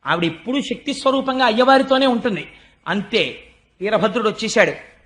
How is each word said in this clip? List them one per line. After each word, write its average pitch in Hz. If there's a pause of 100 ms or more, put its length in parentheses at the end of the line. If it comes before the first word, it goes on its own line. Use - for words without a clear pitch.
ఆవిడ 165
ఎప్పుడూ 233
శక్తి 285
స్వరూపంగా 262
అయ్యవారితోనే 262
ఉంటుంది. 226 (400)
అంతే, 175 (380)
వీరభద్రుడు 214
వచ్చేశాడు. 208 (340)